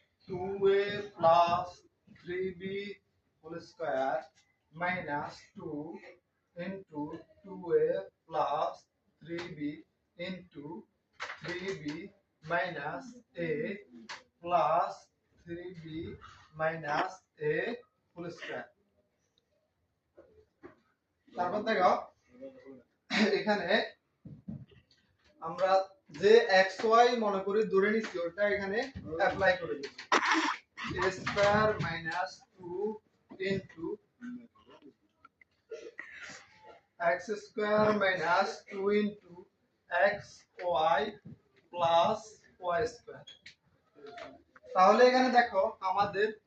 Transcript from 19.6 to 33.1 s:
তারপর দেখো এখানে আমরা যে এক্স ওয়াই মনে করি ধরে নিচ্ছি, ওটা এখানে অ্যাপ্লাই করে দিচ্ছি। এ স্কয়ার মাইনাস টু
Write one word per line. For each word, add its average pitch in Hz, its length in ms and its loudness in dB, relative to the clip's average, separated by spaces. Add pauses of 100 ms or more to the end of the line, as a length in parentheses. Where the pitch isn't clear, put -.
তারপর 180 280 -2
দেখো 202 280 4 (1400)
এখানে 196 600 0 (1500)
আমরা 185 480 2 (200)
যে 190 280 8
এক্স 190 480 4
ওয়াই 240 320 8
মনে 196 260 0
করি 202 200 2
ধরে 190 280 2
নিচ্ছি, 214 280 -2
ওটা 175 300 -2
এখানে 202 420 -2 (260)
অ্যাপ্লাই 196 400 2
করে 165 180 -6
দিচ্ছি। - 1300 -2
এ 185 40 0
স্কয়ার 202 680 2
মাইনাস 165 640 -6 (160)
টু 403 420 -6 (320)